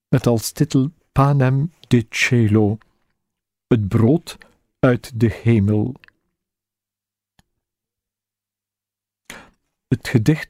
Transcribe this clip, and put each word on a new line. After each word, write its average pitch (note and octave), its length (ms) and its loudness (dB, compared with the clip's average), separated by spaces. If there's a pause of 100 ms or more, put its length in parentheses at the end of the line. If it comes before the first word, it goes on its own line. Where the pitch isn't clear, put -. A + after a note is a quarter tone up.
met C3 180 0
als A#2 240 0
titel C#3+ 400 -2 (200)
Panem C#3 600 0 (160)
de A#2 220 2
Cielo, G#2+ 680 0 (920)
het G#2+ 200 0
brood A2+ 500 0 (420)
uit A#2+ 400 -2
de A2+ 120 2
hemel. G#2+ 600 0 (4000)
Het - 200 -6
gedicht D3 420 -2